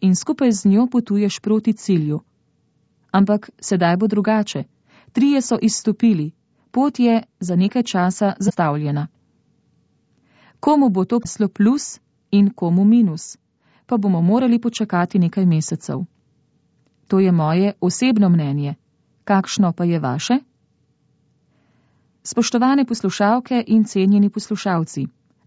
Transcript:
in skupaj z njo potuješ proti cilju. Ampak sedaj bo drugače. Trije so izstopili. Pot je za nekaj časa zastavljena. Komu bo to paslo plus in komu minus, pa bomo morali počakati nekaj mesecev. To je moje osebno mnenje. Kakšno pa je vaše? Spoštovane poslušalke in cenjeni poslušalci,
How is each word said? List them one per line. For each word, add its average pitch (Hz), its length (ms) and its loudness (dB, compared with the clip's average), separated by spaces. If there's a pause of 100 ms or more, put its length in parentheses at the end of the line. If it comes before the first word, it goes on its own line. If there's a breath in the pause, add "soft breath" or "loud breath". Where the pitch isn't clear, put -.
in 185 140 4
skupaj 254 360 -2
z 196 180 0
njo 226 180 4
potuješ 208 520 -2
proti 214 340 -2
cilju. 151 460 -2 (920)
Ampak 202 380 0 (100)
sedaj 175 380 0
bo 214 100 0
drugače. 208 560 -2 (480 soft breath)
Trije 277 300 0
so 240 200 -2
izstopili. 214 680 0 (400)
Pot 269 280 -2
je 233 240 2 (160)
za 180 160 -4
nekaj 202 280 0
časa 190 560 0
zastavljena. 151 680 -2 (1500 soft breath)
Komu 285 300 4
bo 185 160 0
to 233 140 -2
paslo - 280 -4
plus 226 520 -2 (320)
in 202 180 4
komu 175 340 0
minus, 208 540 2 (480)
pa 247 120 -2
bomo 190 240 0
morali 233 400 2
počakati 208 580 -2
nekaj 175 260 0
mesecev. 156 540 -2 (1080)
To 190 120 0
je 190 120 2
moje 170 500 0
osebno 208 480 0
mnenje. 143 460 0 (480)
Kakšno 190 500 0
pa 175 100 -6
je 170 160 0
vaše? 151 400 -2 (1800)
Spoštovane 247 600 0
poslušalke 226 840 -2
in 220 160 2
cenjeni 202 460 2
poslušalci, 175 800 -4 (400)